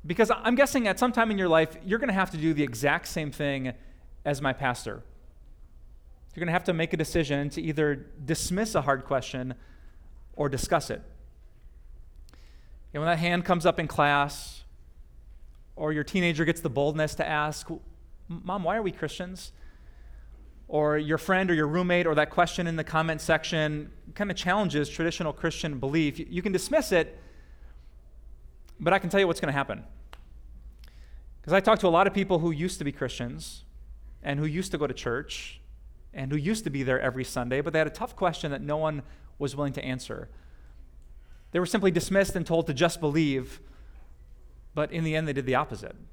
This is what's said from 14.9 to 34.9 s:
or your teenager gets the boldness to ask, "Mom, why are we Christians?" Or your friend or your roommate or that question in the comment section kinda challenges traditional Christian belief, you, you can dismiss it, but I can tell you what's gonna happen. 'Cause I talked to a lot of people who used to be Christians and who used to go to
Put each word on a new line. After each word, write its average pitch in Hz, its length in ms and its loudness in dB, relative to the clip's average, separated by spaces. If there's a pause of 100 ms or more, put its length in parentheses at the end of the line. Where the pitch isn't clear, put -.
or 156 180 -2
your 151 120 0
teenager 170 400 2
gets 160 160 2
the 160 80 -2
boldness 147 460 0
to 156 120 -2
ask, 151 420 -2 (600)
"Mom, 180 360 -6
why 185 120 2
are 226 60 0
we 185 80 0
Christians?" 180 640 -8 (1120)
Or 151 320 2
your 151 200 0
friend 185 320 2
or 170 40 6
your 156 140 4
roommate 175 380 2
or 156 80 2
that 151 160 4
question 175 360 2
in 165 100 -2
the 156 80 -2
comment 160 360 0
section 151 680 0 (240)
kinda 202 200 -2
challenges 175 540 2
traditional 165 440 -2
Christian 156 460 -2
belief, 143 400 2
you, 160 100 -8
you 175 140 -4
can 196 100 0
dismiss 196 400 2
it, 165 260 2 (1600)
but 165 140 2
I 196 60 6
can 190 100 -2
tell 196 120 4
you 196 60 6
what's 165 140 0
gonna 147 120 -2
happen. 135 320 -4 (1600)
'Cause 147 120 0
I 196 60 8
talked 214 220 6
to 190 40 4
a - 20 8
lot 170 180 8
of 190 60 2
people 190 280 2
who 170 100 2
used 165 280 -2
to 156 60 -6
be 143 80 -2
Christians 131 720 -6 (580)
and 143 160 -2
who 151 60 0
used 170 280 -2
to 156 60 -2
go 147 80 2
to 123 60 -2